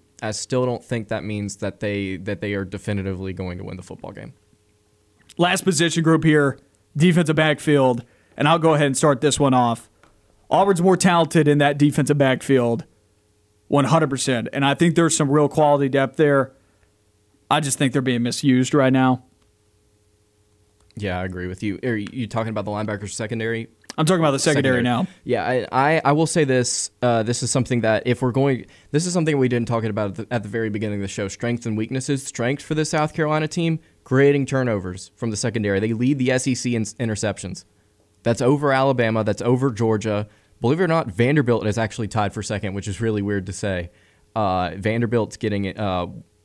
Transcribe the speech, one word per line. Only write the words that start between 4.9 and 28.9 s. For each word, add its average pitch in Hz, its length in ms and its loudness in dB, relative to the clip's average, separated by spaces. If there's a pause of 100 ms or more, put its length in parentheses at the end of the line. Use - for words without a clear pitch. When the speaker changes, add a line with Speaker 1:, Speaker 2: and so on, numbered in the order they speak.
Speaker 2:
Last 180 260 0
position 165 400 2
group 160 180 4
here, 151 380 2 (360)
defensive 160 380 4
backfield, 147 720 2 (320)
and - 100 0
I'll 165 140 4
go 160 140 4
ahead 147 120 2
and 135 100 -2
start 143 260 2
this 147 180 2
one 139 140 4
off. 120 360 0 (580)
Auburn's 190 320 4
more 185 160 4
talented 170 520 4
in 147 100 6
that 143 200 4
defensive 147 380 2
backfield, 127 680 2 (840)
one 143 200 2
hundred 156 220 4
percent, 127 440 -2
and 139 120 -2
I 139 100 2
think 170 200 2
there's 165 220 2
some 147 120 2
real 143 200 4
quality 143 400 2
depth 135 280 0
there. 139 380 4 (960)
I 143 80 4
just 143 180 -2
think 135 160 0
they're 139 100 0
being 123 200 0
misused 127 500 2
right 131 200 4
now. 131 320 2 (1700)
Speaker 1:
Yeah, 95 240 -4
I 92 60 -6
agree 90 240 -8
with 92 160 -8
you. 101 180 -4
Are 123 140 -2
you 107 320 -8
talking 113 220 -4
about 104 160 -6
the 104 40 -6
linebackers 104 400 -6
secondary? 113 560 -6 (300)
Speaker 2:
I'm 156 100 0
talking 180 140 2
about 151 120 4
the 135 80 -2
secondary 139 380 2
Speaker 1:
Secondary. 120 260 0
Speaker 2:
now. - 20 -2 (160)
Speaker 1:
Yeah, 110 220 -2
I, 120 220 -2 (300)
I, 156 100 0
I 139 60 4
will 156 140 2
say 160 180 2
this. 127 460 0 (100)
Uh, 117 220 2
this 117 220 -4
is 120 60 -4
something 123 320 0
that 110 240 2
if 123 160 0
we're 127 100 0
going, 131 340 0 (240)